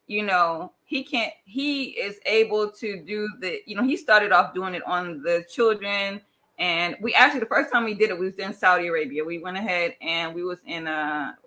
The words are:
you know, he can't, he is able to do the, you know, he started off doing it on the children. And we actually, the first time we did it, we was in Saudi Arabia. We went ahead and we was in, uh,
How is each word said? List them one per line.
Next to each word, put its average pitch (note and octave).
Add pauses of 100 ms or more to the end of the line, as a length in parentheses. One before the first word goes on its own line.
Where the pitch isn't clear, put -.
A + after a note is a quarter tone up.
you G#3
know, F3+ (140)
he C#4
can't, A#3 (100)
he C#4
is G3
able G#3+
to G#3
do G#3 (120)
the, F3+
you G#3
know, G3+
he C4+
started G#3
off F#3
doing F#3
it -
on F3
the E3+
children. G3+ (380)
And F3
we A3
actually, C4+
the A3
first -
time A#3
we A3
did G#3
it, F3+
we F#3
was F#3
in G3
Saudi F3+
Arabia. D#3
We E3+
went F3+
ahead F3+
and E3
we F3
was F3+
in, E3
uh, D3+ (140)